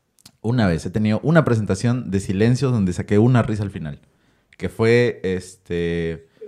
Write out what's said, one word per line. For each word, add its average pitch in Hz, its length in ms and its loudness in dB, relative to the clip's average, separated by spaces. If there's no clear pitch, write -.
una 113 260 0
vez 82 180 0
he 95 40 -6
tenido 107 340 0
una 156 220 4
presentación 110 680 -2
de 98 80 0
silencios 120 540 0
donde 98 200 0
saqué 98 260 -2
una 123 220 4
risa 107 220 -4
al 98 80 -6
final, 80 300 -12
que 95 120 -8
fue, 117 540 2
este, 85 1040 -4